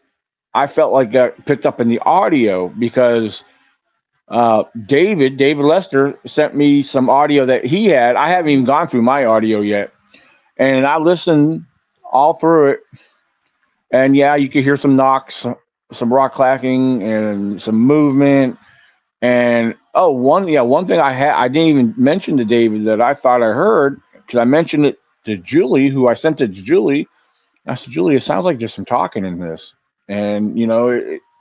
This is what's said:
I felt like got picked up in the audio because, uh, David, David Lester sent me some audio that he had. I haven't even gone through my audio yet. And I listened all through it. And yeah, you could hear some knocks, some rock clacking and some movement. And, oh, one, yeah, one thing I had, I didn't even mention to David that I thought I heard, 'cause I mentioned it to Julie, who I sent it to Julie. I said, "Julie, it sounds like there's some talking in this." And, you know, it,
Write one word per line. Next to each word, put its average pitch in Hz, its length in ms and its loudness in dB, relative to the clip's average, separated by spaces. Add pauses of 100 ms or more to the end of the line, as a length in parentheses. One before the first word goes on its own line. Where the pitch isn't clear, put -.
(540)
I 139 140 0
felt 139 240 0
like 127 200 0
got 127 340 0
picked 147 200 -2
up 131 140 -4
in 117 80 0
the 117 120 0
audio 131 680 0
because, 117 760 -2 (840)
uh, 113 360 2 (220)
David, 139 500 0
David 143 280 0
Lester 147 640 0
sent - 300 -2
me 143 260 2
some 131 280 -2
audio 143 360 2
that 127 180 0
he 190 220 0
had. 123 300 2
I 143 140 0
haven't 180 200 0
even 135 140 2
gone 147 240 0
through 120 140 -2
my 131 240 2
audio 110 340 0
yet. 104 320 -4 (680)
And 135 280 2
I 151 120 0
listened 160 680 0 (460)
all 151 240 2
through 160 380 2
it. - 80 -4 (1120)
And 135 240 2
yeah, 143 200 2
you 139 120 -2
could 135 160 0
hear 143 120 2
some 135 200 0
knocks, 131 500 -2 (460)
some 120 200 -4
rock 135 220 2
clacking 131 680 0
and 104 580 -4
some 110 160 -4
movement. 139 840 2 (640)
And, 120 520 0 (200)
oh, 175 180 2
one, 143 360 0
yeah, 147 140 2
one 143 240 0
thing 180 140 0
I 139 120 0
had, 139 220 -2
I 127 140 0
didn't 160 200 0
even 127 280 2
mention 147 420 0
to 120 60 0
David 110 400 0
that 110 160 0
I 127 140 2
thought 123 280 0
I 113 100 2
heard, 143 480 0 (280)
'cause 120 100 -2
I 117 60 2
mentioned 147 420 0
it - 120 -4 (280)
to 107 100 -4
Julie, 139 520 0
who 131 200 0
I 117 60 2
sent 156 260 -4
it 104 140 -2
to 98 80 -18
Julie. 156 460 -2 (580)
I 131 80 -8
said, 123 180 -16
"Julie, 165 240 0
it 123 60 0
sounds 180 240 -4
like 151 120 -2
there's 113 160 -8
some 98 120 -12
talking 123 380 -4
in 90 160 -8
this." 82 340 -14 (340)
And, 104 500 -6
you 117 80 -2
know, 117 240 0
it, 117 300 -6 (200)